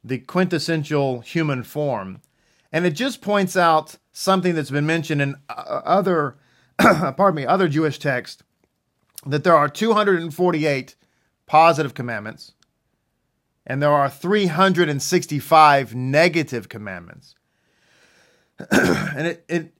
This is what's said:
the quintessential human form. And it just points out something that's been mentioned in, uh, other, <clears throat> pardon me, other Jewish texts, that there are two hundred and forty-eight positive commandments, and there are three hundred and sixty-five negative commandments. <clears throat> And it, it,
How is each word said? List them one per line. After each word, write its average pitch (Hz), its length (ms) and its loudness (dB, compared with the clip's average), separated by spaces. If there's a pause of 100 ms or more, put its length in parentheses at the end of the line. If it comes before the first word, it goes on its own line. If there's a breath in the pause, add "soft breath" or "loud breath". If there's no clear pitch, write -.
the 127 140 -6
quintessential 151 1040 -2
human 143 420 -4
form. 110 600 -6 (500)
And 165 140 -2
it 175 60 0
just 233 300 -6
points 196 340 -2
out 165 420 2 (140)
something 185 440 0
that's 135 160 -4
been 147 160 -2
mentioned 160 340 -2
in, 139 140 -4 (140)
uh, - 360 -10
other, 170 500 0 (220)
<clears throat> - 220 -12
pardon 175 560 2
me, 143 100 -6
other 180 220 2
Jewish 151 320 -2
texts, 127 420 -6 (840)
that 147 180 -4
there 175 120 4
are 147 140 4
two 220 240 0
hundred 196 280 0
and 165 120 -10
forty-eight 151 600 -2 (500)
positive 156 500 4
commandments, 113 580 -12 (1120)
and 131 160 -6
there 147 100 4
are 143 160 4
three 196 380 -2
hundred 175 420 2
and 143 140 -4
sixty-five 147 920 2
negative 139 760 0
commandments. 90 640 -16 (1200)
<clears throat> - 120 -10
And - 540 0
it, - 240 -8
it, 165 300 -6